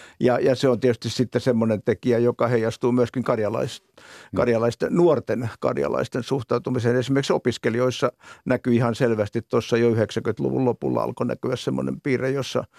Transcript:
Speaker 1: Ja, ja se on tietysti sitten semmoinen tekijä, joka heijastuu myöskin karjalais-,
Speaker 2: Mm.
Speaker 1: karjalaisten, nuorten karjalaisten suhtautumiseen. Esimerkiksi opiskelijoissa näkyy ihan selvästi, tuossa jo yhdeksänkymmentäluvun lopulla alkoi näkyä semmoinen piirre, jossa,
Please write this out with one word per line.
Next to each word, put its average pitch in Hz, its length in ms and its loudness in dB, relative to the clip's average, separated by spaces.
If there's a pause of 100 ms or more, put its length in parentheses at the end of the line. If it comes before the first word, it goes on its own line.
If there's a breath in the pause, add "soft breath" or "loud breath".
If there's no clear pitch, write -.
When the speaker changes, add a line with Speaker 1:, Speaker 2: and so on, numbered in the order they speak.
(200 loud breath)
Speaker 1:
Ja, 120 200 4
ja 135 140 4
se 135 140 0
on 117 120 2
tietysti 120 300 0
sitten 120 300 -2
semmoinen 113 440 0
tekijä, 120 340 0
joka 120 300 2
heijastuu 120 440 0
myöskin 123 320 0
karjalais-, 117 580 -2 (500 loud breath)
Speaker 2:
Mm. 92 40 -6
Speaker 1:
karjalaisten, 117 600 2
nuorten 127 540 2 (100)
karjalaisten 120 640 -2
suhtautumiseen. 123 720 -2
Esimerkiksi 135 360 0
opiskelijoissa 120 800 -2 (320 loud breath)
näkyy 123 300 0
ihan 120 200 2
selvästi, 113 480 0
tuossa 117 340 0
jo 117 120 4
yhdeksänkymmentäluvun 117 760 0
lopulla 123 380 0
alkoi 120 240 -4
näkyä 123 300 -4
semmoinen 131 440 -4
piirre, 131 300 -2
jossa, 123 340 -4 (140 loud breath)